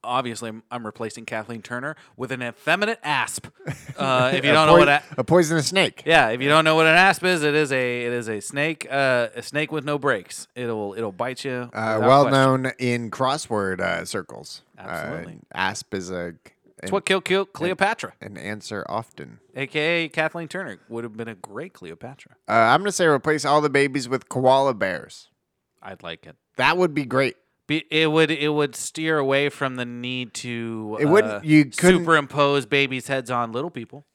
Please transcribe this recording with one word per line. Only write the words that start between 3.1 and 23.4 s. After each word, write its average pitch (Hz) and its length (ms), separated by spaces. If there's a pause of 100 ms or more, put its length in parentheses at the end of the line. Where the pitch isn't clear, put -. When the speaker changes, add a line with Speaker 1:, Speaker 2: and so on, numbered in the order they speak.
Speaker 1:
Uh, 131 380
if 135 100
you 143 60
Speaker 2:
<laughs> - 0
A 151 40
Speaker 1:
don't 156 120
know 156 80
Speaker 2:
poi-, 175 60
Speaker 1:
what 143 80
a 143 140 (160)
Speaker 2:
a 127 60
poisonous 160 440
snake. - 360
Speaker 1:
Yeah, 156 260
if 123 120
you 139 60
don't 156 160
know 160 100
what 160 120
an 160 100
asp 185 280
is, 180 180
it 147 120
is 147 180
a, 123 340
it 120 60
is 120 160
a 107 120
snake, 147 500
uh, 131 440
a 117 80
snake 151 300
with 151 120
no 147 140
brakes. 127 560
It'll, 110 400
it'll 107 180
bite 123 320
you 123 280
Speaker 2:
Uh, 110 260
Speaker 1:
without - 20
Speaker 2:
well 131 280
Speaker 1:
question. 110 40 (320)
Speaker 2:
known 131 140
in 120 320
crossword, 107 720
uh, 87 240
circles. 73 580 (140)
Speaker 1:
Absolutely. 82 580
Speaker 2:
Uh, - 220
asp 95 380
is 92 160
a 87 240 (440)
Speaker 1:
It's - 100
Speaker 2:
an, - 20
Speaker 1:
what 190 160
killed, 190 180
killed 190 240
Speaker 2:
an, - 60
Speaker 1:
Cleopatra. 185 680
Speaker 2:
an 104 160
answer 104 540
often. 73 480 (160)
Speaker 1:
A 135 140
K 165 360
A 156 40
Kathleen 160 400
Turner 147 320 (100)
would 117 140
have 110 120
been 113 120
a 113 60
great 107 380
Cleopatra. 92 600 (160)
Speaker 2:
Uh, 107 40
I'm 113 280
gonna 202 120
say 180 140
replace 147 400